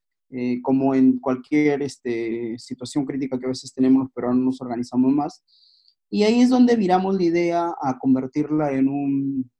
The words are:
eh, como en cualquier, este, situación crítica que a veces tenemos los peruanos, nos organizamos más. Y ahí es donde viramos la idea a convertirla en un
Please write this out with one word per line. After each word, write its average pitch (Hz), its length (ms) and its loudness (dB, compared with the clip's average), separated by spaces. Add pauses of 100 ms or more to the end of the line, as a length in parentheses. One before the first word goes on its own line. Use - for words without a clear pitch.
(320)
eh, 123 320 -4
como 135 320 2
en 131 240 4
cualquier, 143 640 0
este, 117 720 -6
situación 131 480 -8
crítica 131 340 -6
que 127 60 -10
a 131 40 -4
veces 131 220 -8
tenemos 131 320 2
los 131 80 -8
peruanos, 123 320 -2
nos 131 160 -4
organizamos 123 540 -2
más. - 300 -6 (680)
Y 202 140 0
ahí 233 180 4
es 247 80 6
donde 247 260 4
viramos 190 400 2
la 185 80 0
idea 170 560 0
a 135 200 -2
convertirla 143 720 0
en 135 180 2
un 139 720 -4